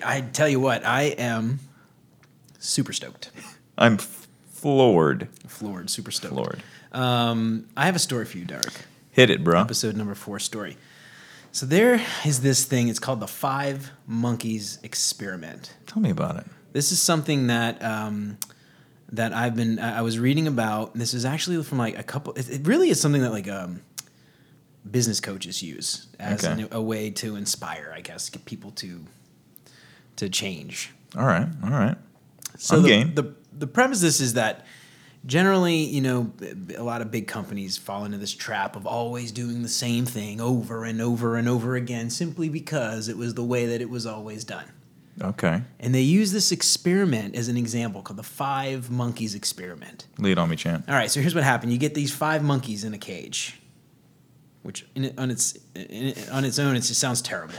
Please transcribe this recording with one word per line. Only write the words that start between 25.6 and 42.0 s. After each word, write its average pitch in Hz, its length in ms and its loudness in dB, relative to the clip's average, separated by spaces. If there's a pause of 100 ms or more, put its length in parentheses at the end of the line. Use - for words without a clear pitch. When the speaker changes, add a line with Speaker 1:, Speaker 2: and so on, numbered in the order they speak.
Speaker 1:
use - 460 -8 (120)
as 104 240 -2
Speaker 2:
Okay. 85 200 -2
Speaker 1:
an, 107 80 -8
a 113 100 -4
way 110 300 -4
to 107 240 -6
inspire, 80 600 -6
I 92 60 -14
guess, - 280 -10
get - 160 -16
people 101 260 -14
to, 87 340 -12 (1120)
to 101 120 -4
change. 92 640 -6 (240)
Speaker 2:
All 107 100 0
right, 110 220 4 (160)
all 98 60 -2
right. 131 260 2 (600)
Speaker 1:
So - 200 4
Speaker 2:
I'm 165 60 10
Speaker 1:
the, 180 60 10
Speaker 2:
game. 127 260 6
Speaker 1:
the, 143 180 -2 (220)
the 143 120 -6
premise 254 320 4
of 180 40 2
this 156 160 6
is 127 140 2
that 110 320 0 (600)
generally, 175 500 6
you 143 240 0
know, 127 220 2
b-, 101 300 -8
b-, 92 200 -10
a - 100 -8
lot 117 200 -4
of 110 80 -10
big 113 160 -4
companies 98 500 -8
fall 101 280 -8
into 104 120 -6
this 101 160 -8
trap 98 420 -4
of 101 120 -10
always 117 440 -4
doing 120 300 -6
the 117 80 -4
same 120 380 0
thing 107 340 -6
over 113 440 -2
and 113 160 -4
over 117 360 2
and 117 100 2
over 123 280 0
again 120 340 -4